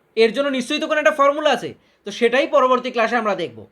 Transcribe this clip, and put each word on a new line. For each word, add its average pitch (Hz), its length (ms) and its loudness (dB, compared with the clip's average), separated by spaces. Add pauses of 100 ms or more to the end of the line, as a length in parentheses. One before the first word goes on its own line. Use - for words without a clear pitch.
(160)
এর 220 180 2
জন্য 285 160 -2
নিশ্চয়ই 269 300 -4
তো 311 80 -2
কোনো 302 120 0
একটা 302 200 2
ফর্মুলা 285 300 2
আছে, 175 240 -2 (320)
তো 202 60 -10
সেটাই 247 360 0
পরবর্তী 254 440 2
ক্লাসে 233 240 0
আমরা 214 200 -2
দেখব। 117 360 -8